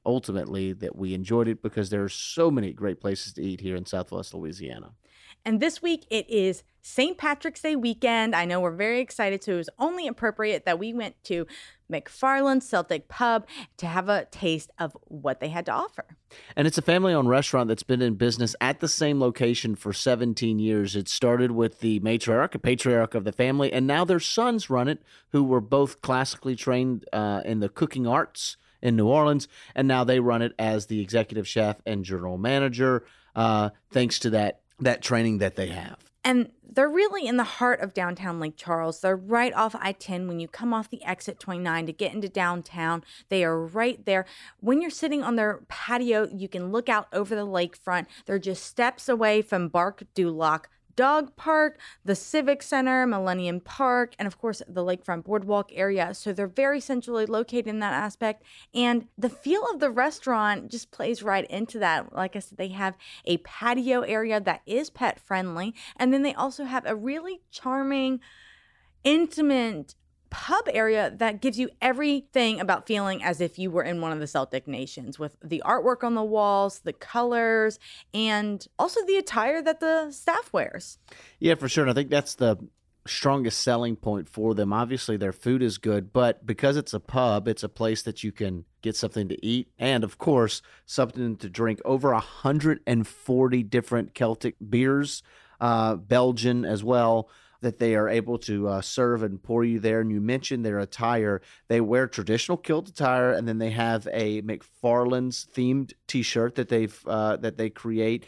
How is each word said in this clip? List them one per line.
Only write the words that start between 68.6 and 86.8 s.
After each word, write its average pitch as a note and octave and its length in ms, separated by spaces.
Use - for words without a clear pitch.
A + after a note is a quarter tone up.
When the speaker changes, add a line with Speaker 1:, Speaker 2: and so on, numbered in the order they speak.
Speaker 2:
intimate C#4 920
pub G4+ 420
area A3 440
that G#3+ 260
gives A#3+ 180
you B3 100
everything C4 800
about F#3 280
feeling G3 360
as D#3+ 160
if E3+ 200
you F#3 100
were E3 140
in E3+ 180
one D#3+ 100
of D#3 80
the D3+ 60
Celtic C3 420
nations, C3+ 520
with D3+ 240
the D#3+ 200
artwork B3 400
on A#3 120
the G#3+ 80
walls, G3+ 560
the D#3+ 120
colors, A3+ 840
and G#3 500
also F#4 260
the F#4+ 100
attire D#4 460
that D#4+ 180
the D#4+ 300
staff E4+ 420
wears. - 460
Speaker 1:
Yeah, E3 160
for D3+ 160
sure. D#3 140
And C3 80
I - 20
think C3+ 160
that's C#3+ 240
the A2 240
strongest C#3 540
selling A#2+ 360
point G2+ 320
for A2 280
them. G2+ 180
Obviously, A#2 440
their F#2+ 160
food B2+ 280
is A2 160
good, G#2 340
but A#2+ 360
because C#3 300
it's C#3+ 180